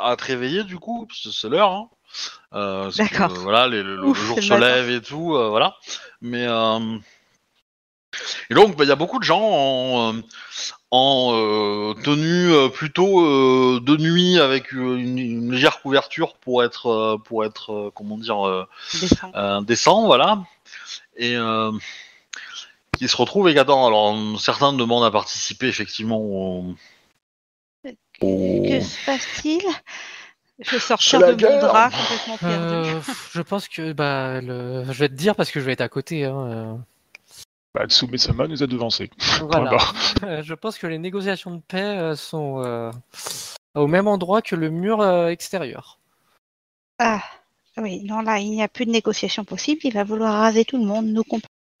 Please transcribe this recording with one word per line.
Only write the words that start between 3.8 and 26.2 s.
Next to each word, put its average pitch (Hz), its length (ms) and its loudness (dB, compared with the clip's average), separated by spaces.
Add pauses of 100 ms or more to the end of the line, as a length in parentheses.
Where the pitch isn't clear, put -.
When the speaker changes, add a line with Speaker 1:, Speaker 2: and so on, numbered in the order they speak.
Speaker 1:
le, 95 140 -8
le - 100 -6
Speaker 2:
Ouf, 269 200 4
Speaker 1:
jour 117 100 -2
Speaker 2:
c'est 214 60 0
Speaker 1:
se 202 120 4
Speaker 2:
le - 60 6
matin. 127 160 6
Speaker 1:
lève 123 140 0
et 123 120 -2
tout, 156 320 -4
euh, 117 140 2
voilà. 123 260 2 (480)
Mais, 120 240 -6
euh, 113 500 -2 (1500)
et 120 40 0
donc, 185 220 8
bah, 147 80 4
y 139 80 6
a 135 40 4
beaucoup 175 220 -2
de 208 60 -2
gens 170 180 2
en, 131 720 2
euh, 113 80 -6 (680)
en, 127 420 4
euh, 107 600 0 (100)
tenue, 165 480 2
euh, 135 160 6
plutôt, 175 580 2
euh, 131 540 4
de 139 160 2
nuit 175 420 4
avec, 135 340 2
euh, 127 240 -2
une, 127 220 -4
une 117 340 -4
légère 139 280 2
couverture 143 560 -2
pour 123 260 0
être, 120 240 -4
euh, 110 320 0
pour 110 260 -4
être, - 280 -10
euh, 104 200 -8
comment 104 260 -12
dire, 110 280 -2
euh, 95 180 -2 (360)
Speaker 2:
Décent. 185 340 -2
Speaker 1:
euh, 101 280 -2
décent, 160 440 2
voilà. 175 380 4 (720)
Et, 120 200 -4
euh, 110 360 -2 (1200)
qui 127 120 -2
se - 80 0
retrouvent 180 320 4
et 151 60 6
qui 143 40 6
attendent. 131 300 6
Alors, 107 520 2
certains 139 320 2
demandent 120 320 2
à 110 60 4
participer - 560 -4
effectivement 110 540 -4